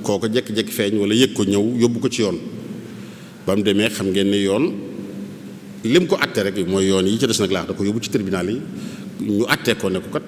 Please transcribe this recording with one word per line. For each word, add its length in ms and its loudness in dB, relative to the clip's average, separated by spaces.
kooko 240 0
jekki-jekki 440 0
feeñ 280 2
wala 160 2
yëg 180 4
ko, 100 2
ñëw 360 2
yóbbu 200 4
ko 100 0
ci 120 -2
yoon. 160 2
Ba 100 2
mu 80 2
demee, 260 4
xam 220 -2
ngeen 200 2
ni 120 2
yoon 220 2
lim 240 4
ko 120 2
àtte 240 0
rek 240 0
mooy 200 2
yoon 200 4
yi 100 2
ci 100 2
des 120 0
nag 120 2
laax 160 -2
da 60 -4
ko 100 -4
yóbbu 200 0
ci 60 -6
tribunal 400 0
yi, 100 -2
ñu 260 2
àtte 320 0
ko 100 -2
ne 100 -2
ko 120 -10
kat 160 -4